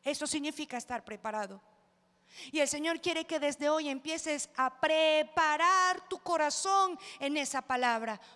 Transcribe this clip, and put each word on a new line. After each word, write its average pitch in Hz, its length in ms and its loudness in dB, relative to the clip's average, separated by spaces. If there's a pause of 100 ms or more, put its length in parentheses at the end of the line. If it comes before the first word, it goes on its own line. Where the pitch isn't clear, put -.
Eso 294 220 -2
significa 294 500 -4
estar 240 280 -8
preparado. 208 560 -8 (880)
Y 302 100 -2
el 277 80 4
Señor 311 320 -2
quiere 320 260 -2
que 320 120 -4
desde 285 300 0
hoy 311 200 0
empieces 294 680 -4
a 262 240 -2
preparar 320 1300 4
tu 370 100 -4
corazón 359 800 2 (220)
en 277 160 -2
esa 269 260 -2
palabra. 233 580 0 (160)